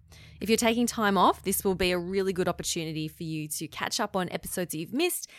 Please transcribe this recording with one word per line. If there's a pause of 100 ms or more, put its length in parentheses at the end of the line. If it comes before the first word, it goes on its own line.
(400)
If
you're
taking
time
off,
this
will
be
a
really
good
opportunity
for
you
to
catch
up
on
episodes
that
you've
missed